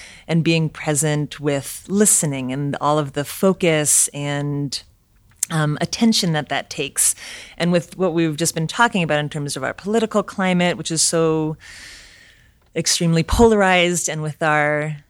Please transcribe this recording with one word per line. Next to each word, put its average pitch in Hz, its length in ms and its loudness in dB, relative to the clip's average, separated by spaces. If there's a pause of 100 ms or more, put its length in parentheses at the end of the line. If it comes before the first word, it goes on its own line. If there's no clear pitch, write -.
(280)
and 160 160 2
being 165 240 2
present 151 720 -2
with 143 480 -4
listening 156 640 2
and 143 280 -2
all 147 180 2
of 139 160 -2
the 143 100 -2
focus 165 880 2
and, 143 680 -4 (680)
um, 151 300 0
attention 220 520 0
that 151 160 -2
that 139 220 -4
takes. - 440 -2 (420)
And 175 160 0
with - 240 0
what 175 160 0
we've 160 240 2
just 160 180 -2
been 160 120 -2
talking 233 380 0
about 147 160 0
in 147 80 -4
terms 143 280 -6
of 135 80 -8
our 120 80 -2
political 214 520 0
climate, 175 520 0
which 156 140 -8
is 160 100 -2
so 160 560 0 (1160)
extremely 165 480 2
polarized, 185 840 4
and 156 140 -4
with 151 200 -6
our 151 540 0 (140)